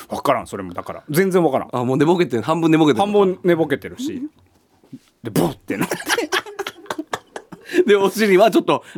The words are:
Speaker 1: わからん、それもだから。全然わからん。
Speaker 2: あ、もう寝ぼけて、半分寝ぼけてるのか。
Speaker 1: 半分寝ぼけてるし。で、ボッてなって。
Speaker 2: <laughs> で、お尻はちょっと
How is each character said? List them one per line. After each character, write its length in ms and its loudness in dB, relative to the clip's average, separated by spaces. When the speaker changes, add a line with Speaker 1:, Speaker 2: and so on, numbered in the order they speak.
Speaker 1:
わ 140 -10
か 100 2
ら 100 -2
ん、 40 -16
そ 100 -12
れ 60 -8
も 120 -12
だ 80 -10
か 100 -12
ら。 160 -18
全 220 0
然 120 4
わ 100 2
か 80 2
ら 60 -8
ん。 60 -14
Speaker 2:
あ、 120 -2
も 100 0
う 20 0
寝 80 2
ぼ 140 4
け 80 0
て、 140 -2
半 200 -2
分 100 2
寝 60 6
ぼ 100 4
け 60 6
て 80 0
る 60 2
の 60 -2
か。 60 4
Speaker 1:
半 160 4
分 100 -12
寝 100 4
ぼ 140 0
け 100 -4
て 100 -14
る 100 -16
し。 240 -10
で、 80 -10
ボ 180 0
ッ 60 -10
て 220 -8
な 100 -4
っ 20 -6
て。 80 -6
Speaker 2:
<laughs> 20 -6
で、 80 4
お 160 4
尻 260 2
は 140 6
ち 80 2
ょ 40 4
っ 20 -18
と 180 0